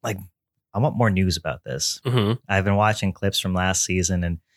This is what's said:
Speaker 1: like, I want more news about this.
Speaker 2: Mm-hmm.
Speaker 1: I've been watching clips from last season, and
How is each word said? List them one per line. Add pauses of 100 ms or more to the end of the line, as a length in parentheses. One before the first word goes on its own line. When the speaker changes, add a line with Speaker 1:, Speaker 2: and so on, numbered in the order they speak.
Speaker 1:
like, (560)
I
want
more
news
about
this.
Speaker 2:
Mm-hmm. (140)
Speaker 1:
I've
been
watching
clips
from
last
season,
and (180)